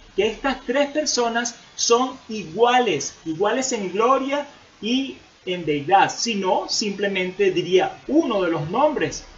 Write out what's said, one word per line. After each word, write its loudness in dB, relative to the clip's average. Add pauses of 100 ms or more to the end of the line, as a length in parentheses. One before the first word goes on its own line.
(160)
que 2
estas -4
tres 0
personas -2 (220)
son 0 (100)
iguales, 0 (100)
iguales -2
en -4
gloria 0 (340)
y -2 (300)
en -6
deidad. 2
Si -4
no, -2
simplemente -2
diría 0 (100)
uno 2
de 0
los -4
nombres 0 (120)